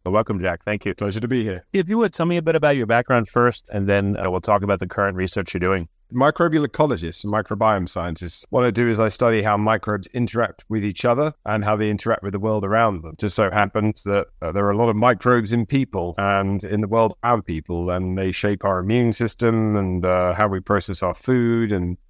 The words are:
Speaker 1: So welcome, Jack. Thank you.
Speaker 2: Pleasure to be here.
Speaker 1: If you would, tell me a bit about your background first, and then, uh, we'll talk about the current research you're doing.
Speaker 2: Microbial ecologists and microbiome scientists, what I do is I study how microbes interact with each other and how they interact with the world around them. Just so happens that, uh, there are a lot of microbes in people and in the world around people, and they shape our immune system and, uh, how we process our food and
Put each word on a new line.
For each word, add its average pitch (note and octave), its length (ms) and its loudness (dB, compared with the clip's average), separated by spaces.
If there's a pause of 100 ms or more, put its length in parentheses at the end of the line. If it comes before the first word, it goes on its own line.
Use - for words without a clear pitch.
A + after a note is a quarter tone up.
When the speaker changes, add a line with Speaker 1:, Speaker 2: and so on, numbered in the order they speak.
Speaker 1:
So F#2 40 -2
welcome, G#2 300 0
Jack. F2 220 -4
Thank G#2 240 -4
you. F#2+ 80 -2
Speaker 2:
Pleasure G#2 260 -4
to A#2 80 -4
be B2 140 0
here. F#2+ 320 -6
Speaker 1:
If F#3 120 2
you G#3+ 120 0
would, A3 160 0
tell E3 100 -2
me F3 140 0
a E3+ 40 -2
bit D#3+ 140 0
about C#3+ 220 2
your A#2 80 0
background A#2 420 2
first, A#2+ 420 0
and G2+ 160 -2
then, G2+ 300 2
uh, F#2 140 -2
we'll F2+ 100 -2
talk G2+ 220 2
about G2+ 180 0
the F#2+ 80 -6
current G2 300 -2
research F#2 340 -4
you're F#2 80 -4
doing. F#2 260 0 (260)
Speaker 2:
Microbial D3+ 520 2
ecologists A2 600 -2
and G#2 100 -4
microbiome G#2 540 0
scientists, E2+ 640 -8
what B2 120 2
I B2 80 4
do A#2 180 2
is A2 120 0
I A2 80 4
study A2+ 340 2
how G#2+ 140 2
microbes G#2+ 580 0
interact A#2 540 -2
with G#2+ 160 -2
each G2+ 200 -4
other C3 280 2 (140)
and G#2 180 0
how G#2+ 100 2
they G#2+ 160 0
interact G#2 320 -2
with F#2+ 100 -6
the G2+ 60 -4
world G#2 260 -2
around G#2 380 2
them. D#2 160 -14
Just G#2 160 -4
so G2+ 160 2
happens G#2 540 0
that, G2+ 240 0 (120)
uh, D#2+ 120 -6
there G2+ 140 0
are G2+ 40 2
a G2+ 60 0
lot A#2 120 2
of A2 60 0
microbes A#2 580 2
in A#2 140 0
people F#2+ 500 -2
and G2 460 0
in G#2 180 -2
the G#2+ 60 -2
world A2 380 2
around A#2 180 2
people, F2 480 -4
and F#2 260 -2
they F#2+ 140 -2
shape G2+ 340 -2
our F#2+ 140 2
immune A2+ 360 2
system A2+ 600 0
and, F#2 300 0
uh, F2+ 280 2
how G2+ 140 2
we F#2+ 140 -2
process G2 420 -2
our F2+ 100 0
food A#2 600 0
and F2+ 260 -2 (120)